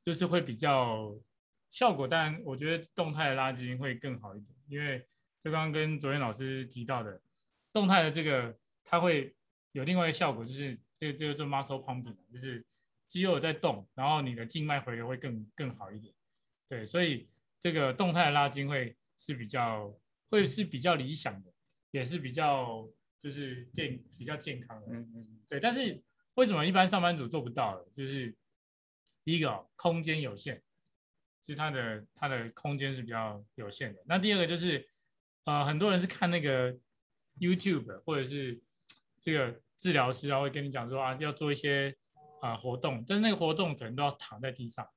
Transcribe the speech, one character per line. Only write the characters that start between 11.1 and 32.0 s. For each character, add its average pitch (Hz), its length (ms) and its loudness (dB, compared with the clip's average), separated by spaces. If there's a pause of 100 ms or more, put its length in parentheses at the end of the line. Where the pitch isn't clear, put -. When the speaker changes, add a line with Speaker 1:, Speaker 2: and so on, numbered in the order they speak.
Speaker 1:
个， 135 60 -8
这 151 100 -2
个 143 60 -2
做 147 120 -4
muscle 139 380 -2
pumping， 120 320 -6 (160)
就 123 80 -14
是 127 260 -10 (400)
肌 185 180 -2
肉 185 140 4
在 160 140 0
动， 139 340 0 (100)
然 135 120 0
后 151 140 4
你 127 120 -2
的 113 120 -6
静 151 200 -4
脉 147 140 0
回 123 160 -6
流 117 100 -4
会 127 120 -4
更， 117 360 -6
更 127 220 -6
好 98 160 -12
一 104 80 -12
点。 104 140 -18 (560)
对， 113 160 -8
所 175 180 0
以 139 240 -2 (320)
这 170 140 0
个 139 180 2
动 175 220 2
态 170 140 6
的 143 40 6
拉 143 160 6
筋 139 180 -2
会 131 300 -2 (220)
是 - 160 -8
比 120 120 -6
较， 110 480 -2 (360)
会 208 160 6
是 160 180 0
比 139 160 -4
较 170 160 4
理 135 160 -4
想 131 220 -4 (100)
的， 90 80 -20 (400)
也 135 100 -2
是 139 160 -4
比 131 140 -6
较， 127 560 0 (320)
就 147 100 -10
是 131 440 -8
健-， 131 260 -4 (180)
比 120 60 -14
较 147 140 -6
健 139 240 -8
康 110 180 -14
的。 104 100 -16
Speaker 2:
嗯， 117 280 -10
嗯。 113 220 -18 (100)
Speaker 1:
对， 139 100 -4
但 240 140 2
是 254 280 -2 (340)
为 254 100 8
什 208 80 2
么 151 120 4
一 185 60 4
般 185 160 6
上 190 140 2
班 175 160 4
族 127 100 -4
做 147 140 -2
不 120 80 -6
到 117 260 0
呢？ 90 60 -12 (120)
就 139 120 -6
是 135 280 -6 (920)
第 160 120 2
一 160 60 2
个 139 80 2
哦， 98 260 -6
空 165 260 2
间 156 200 0
有 117 120 -6
限， 120 300 -10 (800)
就 147 120 -10
是 - 20 -6
它 151 140 -2
的， 113 360 -4 (100)